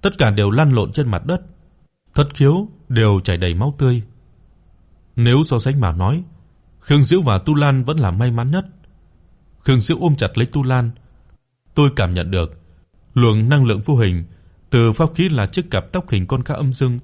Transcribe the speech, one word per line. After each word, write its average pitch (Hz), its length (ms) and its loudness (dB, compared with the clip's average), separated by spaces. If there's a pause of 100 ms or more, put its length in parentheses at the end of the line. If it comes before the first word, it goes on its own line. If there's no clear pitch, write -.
Tất - 180 -4
cả 117 120 2
đều 101 200 0
lăn 139 220 2
lộn 104 200 0
trên 135 180 -2
mặt 95 160 -2
đất. 175 140 -2 (720)
Thất 139 200 2
khiếu 165 340 2 (200)
đều 107 320 4
chảy 92 160 -2
đầy 87 180 -2
máu 131 240 -4
tươi. 123 240 0 (1120)
Nếu 120 260 4
so 139 160 0
sánh 139 220 -2
mà 92 120 0
nói, 104 320 -2 (540)
Khương 147 240 2
Diễu 175 200 2
và 110 160 0
Tu 151 160 -2
Lan 143 300 0
vẫn 151 140 -4
là 107 120 0
may 113 200 -2
mắn 117 200 -4
nhất. 185 160 -4 (920)
Khương 131 220 0
Diễu 165 200 -2
ôm 160 160 0
chặt - 220 -4
lấy 120 80 0
Tu 143 160 -4
Lan. 127 280 -2 (840)
Tôi 143 220 4
cảm 87 180 -2
nhận 87 160 -4
được 90 300 -4 (540)
luồng 113 340 2
năng 143 160 4
lượng 110 200 0
vô 151 120 0
hình 92 280 0 (460)
từ 117 220 4
pháp 160 220 0
khí 185 140 0
là 120 180 0
chiếc - 240 -6
cặp - 220 -4
tóc 180 180 -6
hình 92 160 -2
con 127 160 -4
cá 143 120 -6
âm 135 180 -4
dương 123 300 -2